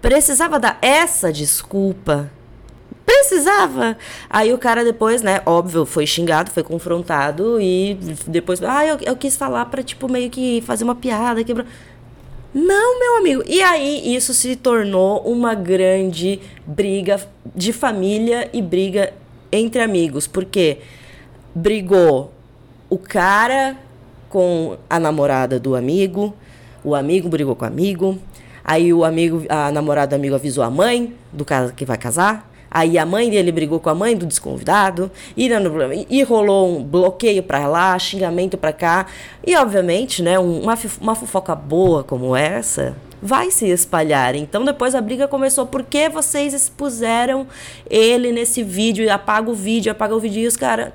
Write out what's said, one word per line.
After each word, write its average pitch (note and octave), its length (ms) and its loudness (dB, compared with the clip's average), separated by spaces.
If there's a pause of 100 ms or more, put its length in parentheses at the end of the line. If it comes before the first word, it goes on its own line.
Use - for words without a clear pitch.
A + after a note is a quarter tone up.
Precisava D4 580 2
dar A3 240 0
essa C#4 500 2
desculpa? D3+ 960 -2 (760)
Precisava. F4+ 920 4 (320)
Aí A3 240 2
o B3+ 60 2
cara A#3+ 260 2
depois, A#3 380 2
né, G3 220 2
óbvio, E3+ 400 2
foi D3+ 220 -2
xingado, E3 440 0
foi E3+ 120 -2
confrontado E3+ 1000 -2
e F#3+ 380 0 (280)
depois, F3 360 -2
ah, C#4 220 0
eu, D#4 180 0
eu B3+ 140 -4
quis C4 200 -4
falar B3 300 -4
pra, B3+ 160 -8
tipo, C4 280 -8
meio B3 200 -2
que B3 320 -2
fazer A#3 220 -4
uma A#3+ 100 0
piada, A#3+ 500 -2
quebrar. A#3+ 220 -4 (880)
Não, G4+ 460 2
meu A#4+ 160 2
amigo. E4+ 300 2
E F4 140 2
aí D4 540 2
isso B3+ 180 -2
se B3+ 220 0
tornou G#3 680 2
uma A#3 320 0
grande F#3 840 0 (240)
briga G3 560 -2 (340)
de F#3 180 -2
família A3+ 800 -2
e A#3 100 -2
briga F#3+ 500 0 (380)
entre A3+ 320 0
amigos, E3 440 0
porque F#3 520 0 (760)
brigou F3 760 4 (560)
o F#3+ 80 0
cara A#3 800 2 (520)
com F3 480 0 (120)
a E3+ 100 0
namorada C#3 600 0
do B2+ 180 -2
amigo, F#3+ 580 -2 (480)
o D3 120 0
amigo D#3+ 340 0
brigou D3 260 0
com - 100 -8
o A2+ 40 -4
amigo, F#3+ 500 -2 (460)
aí E3+ 280 4
o E3+ 120 4
amigo, E3 440 0
a D3 220 0
namorada D3 460 0
do C#3+ 40 0
amigo C#3 140 -2
avisou C#3 300 -2
a A#2 60 -2
mãe A#3 440 0 (180)
do D3 120 -8
cara B2+ 260 0
que C3 140 -8
vai B2+ 120 -4
casar, F#3 540 -2 (180)
aí E3 300 2
a D#3+ 80 2
mãe A3 240 0
dele F#3 220 2
brigou D#3+ 260 -2
com D#3+ 100 -2
a D#3 60 2
mãe G#3+ 220 0
do F3 100 -4
desconvidado, F3 840 0 (280)
e, B3 120 0
e, E3 580 0 (120)
e C#4 60 6
rolou G3 520 4
um C#3+ 60 -6
bloqueio F#3 640 2
pra C#3 240 -2
lá, F3+ 280 2
xingamento F3+ 640 -2
pra D#3 140 -2
cá, F3 340 0 (400)
e F4+ 80 2
obviamente, G3+ 680 2
né, F3 160 2
um, F3 260 0
uma A3 120 0
fif-, A3+ 260 -10
uma A3 140 0
fofoca G3 400 -4
boa D#3 480 2
como B2+ 320 -2
essa C#3+ 600 -2 (260)
vai C4 280 0
se A#3+ 160 0
espalhar. D#3 680 2
Então D3+ 300 -4
depois C4 300 0
a C4 60 0
briga B3 260 -2
começou, C4+ 380 0
"Por C4 180 -6
que D4 280 0
vocês D4 420 -2
expuseram B3+ 920 -2 (420)
ele A#3+ 420 4
nesse A#3+ 320 -2
vídeo? G#3+ 480 0
Apaga G#3+ 400 0
o A#3 40 -2
vídeo, G#3+ 360 -2
apaga G#3+ 240 -2
o A3 60 0
vídeo." G#3+ 220 -4
E A3+ 40 0
os A#3 120 0
cara, A#3 360 -2